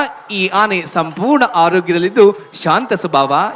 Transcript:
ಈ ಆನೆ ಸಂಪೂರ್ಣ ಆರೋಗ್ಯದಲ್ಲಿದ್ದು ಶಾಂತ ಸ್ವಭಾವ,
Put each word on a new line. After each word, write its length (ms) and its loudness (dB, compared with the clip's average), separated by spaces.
ಈ 160 -2
ಆನೆ 380 0
ಸಂಪೂರ್ಣ 580 -2
ಆರೋಗ್ಯದಲ್ಲಿದ್ದು 1080 2
ಶಾಂತ 300 0
ಸ್ವಭಾವ, 400 0